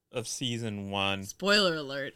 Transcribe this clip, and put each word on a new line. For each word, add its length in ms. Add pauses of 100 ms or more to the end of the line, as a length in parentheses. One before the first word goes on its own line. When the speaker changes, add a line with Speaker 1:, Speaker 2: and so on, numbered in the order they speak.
(120)
Speaker 1:
of 160
season 600
one, 340
Speaker 2:
Spoiler 500
alert. 420